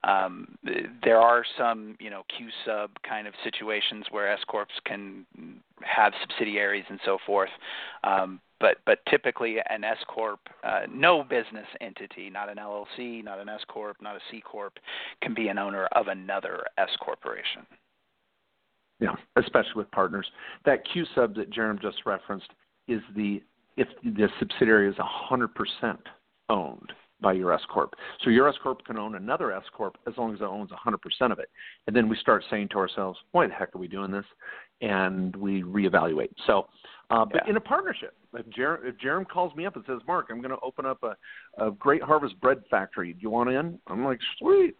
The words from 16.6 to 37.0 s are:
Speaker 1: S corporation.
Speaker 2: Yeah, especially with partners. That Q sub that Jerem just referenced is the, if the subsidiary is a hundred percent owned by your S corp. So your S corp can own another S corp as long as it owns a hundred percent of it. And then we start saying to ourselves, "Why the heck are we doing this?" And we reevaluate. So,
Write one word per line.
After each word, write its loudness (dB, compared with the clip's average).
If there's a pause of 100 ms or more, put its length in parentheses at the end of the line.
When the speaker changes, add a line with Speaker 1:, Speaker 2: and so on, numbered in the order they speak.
Speaker 1:
S 2 (100)
corporation. -8 (1300)
Speaker 2:
Yeah, 0 (220)
especially 2
with -6
partners. 0 (380)
That 6 (100)
Q 0 (100)
sub 4
that -4
Jerem 0
just -6
referenced -4 (400)
is 0 (160)
the, -2 (340)
if 2 (160)
the 2 (100)
subsidiary 6
is -2
a 0
hundred -2
percent -4 (480)
owned -2 (280)
by 6
your 2
S 2 (100)
corp. 0 (280)
So 4
your 8
S 2
corp -4
can -8
own -8
another -2
S -8 (120)
corp -6 (100)
as -8
long -4
as -10
it -4
owns -8
a -16
hundred -2
percent 0
of -4
it. -8 (380)
And 2
then 6
we 0
start 4
saying -2
to -2
ourselves, -2 (140)
"Why 6
the -4
heck -6
are -8
we -8
doing -6
this?" -4 (540)
And 0
we 0
reevaluate. 2 (160)
So, 4 (420)